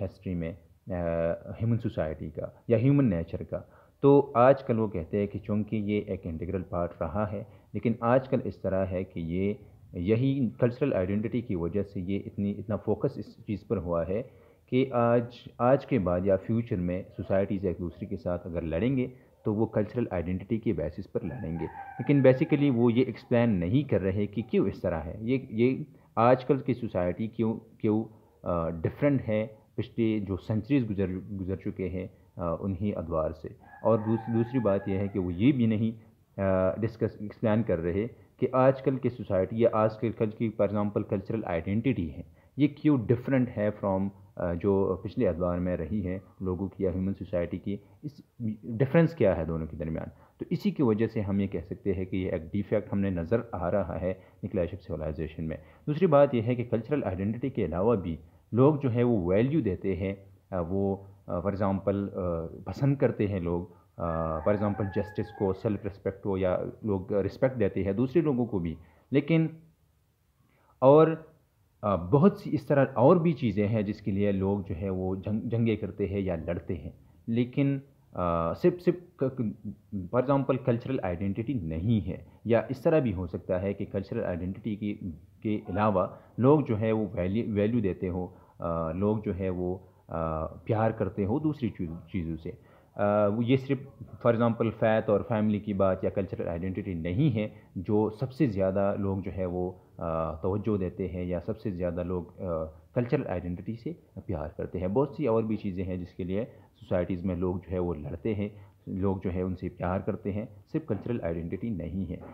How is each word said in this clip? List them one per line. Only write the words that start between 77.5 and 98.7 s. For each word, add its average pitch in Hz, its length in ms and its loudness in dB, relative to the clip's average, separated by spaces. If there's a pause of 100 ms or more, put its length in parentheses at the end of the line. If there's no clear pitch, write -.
अ, 85 380 0
सिर्फ, 175 240 2
सिर्फ 180 200 0 (240)
क-, 127 180 -2
क-, 104 340 -6 (400)
for 127 120 2
example, 139 400 2
कल्चरल 127 380 0
आइडेंटिटी 98 500 -2
नहीं 92 460 0
है। 82 260 -6 (200)
या 110 240 4
इस - 140 -8
तरह 160 160 4
भी 120 120 0
हो 87 140 -4
सकता 90 320 -2
है 98 160 -2
कि 101 100 -6
कल्चरल 104 400 -6
आइडेंटिटी 92 520 -4
की, 104 180 -4 (480)
के 107 260 -2
अलावा 98 500 2 (220)
लोग 139 260 6
जो 113 100 0
है 110 160 0
वो 110 220 0
वैल्यू, 98 400 -2
वैल्यू 110 260 2
देते 92 260 -2
हो, 90 300 -4 (240)
अ, 82 320 -2
लोग 104 320 0
जो 104 80 -2
है 95 180 -4
वो, 90 380 -4 (140)
अ, 80 420 -4 (220)
प्यार 110 260 2
करते 98 320 -2
हो 117 160 0
दूसरी 143 300 -2
चीज़, 85 200 -6
चीज़ों 82 460 -6
से। 82 140 -10
अ, - 800 0
वो 110 140 0
ये 120 140 4
सिर्फ 131 240 -4 (460)
for 117 100 6
example 113 340 2
फैथ 110 320 2
और 104 200 2
फैमिली 107 380 0
की 101 140 -4
बात 95 300 2
या 95 60 0
कल्चरल 95 380 -4
आइडेंटिटी 92 460 -4
नहीं 90 360 0
है 107 220 -2 (260)
जो 107 320 2
सबसे - 360 -2
ज़्यादा 98 480 2